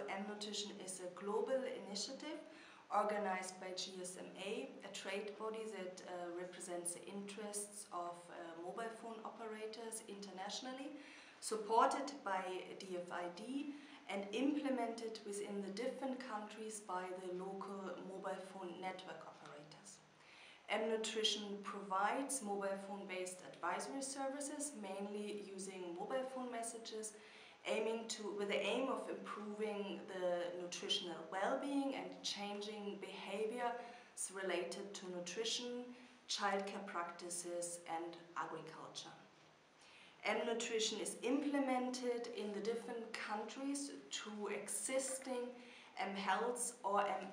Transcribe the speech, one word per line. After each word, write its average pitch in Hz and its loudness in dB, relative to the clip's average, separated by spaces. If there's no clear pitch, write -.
M 196 0
nutrition 208 -2
is 180 -6
a 175 -2
global 233 4
initiative 269 -2
organized 202 2
by 185 -4
G 185 -4
S 180 -4
M 180 -8
A, 254 -2
a 185 -8
trade 202 -2
body 220 -2
that, 185 -4
uh, 175 -4
represents 180 -2
the - -10
interests 202 -6
of, 175 -2
uh, 170 -8
mobile 220 -2
phone 220 -6
operators 220 -4
internationally, 202 -4
supported 262 8
by 190 4
D 190 -4
F 175 -2
I 175 0
D 277 -2
and 202 0
implemented 240 2
within 202 -2
the 190 -2
different 254 0
countries 214 -4
by 185 0
the 180 -2
local 196 -2
mobile 185 -2
phone 180 -4
network 180 -4
operators. 151 -14
M 220 4
Nutrition 208 2
provides 202 2
mobile 196 2
phone-based 190 -4
advisory 240 0
services, 277 -2
mainly 202 -2
using 185 -4
mobile 262 0
phone 254 -2
messages, 226 -4
aiming 220 2
to, 208 -2
with 202 2
the - 6
aim 254 4
of - 0
improving 208 0
the 175 4
nutritional 175 0
well-being 277 4
and 185 -2
changing 208 -2
behaviors 214 0
related 190 2
to 202 -8
nutrition, 233 0
childcare 196 2
practices, 175 -2
and 165 -2
agriculture. 156 -6
M 214 6
Nutrition 226 4
is - -2
implemented 254 4
in 208 0
the 196 0
different 233 0
countries 269 0
through 208 -2
existing 247 2
M 196 2
Health 196 4
or 196 8
M 190 4